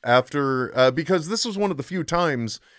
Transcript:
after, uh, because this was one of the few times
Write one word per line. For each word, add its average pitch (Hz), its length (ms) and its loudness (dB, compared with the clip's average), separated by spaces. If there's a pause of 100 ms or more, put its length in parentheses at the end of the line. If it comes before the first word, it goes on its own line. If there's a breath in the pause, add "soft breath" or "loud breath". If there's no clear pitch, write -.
after, 127 720 2
uh, 131 140 6
because 160 380 0
this 220 180 -4
was 208 100 -6
one 202 140 0
of 160 80 -6
the 135 40 -6
few 175 220 -6
times 143 560 -2 (180 soft breath)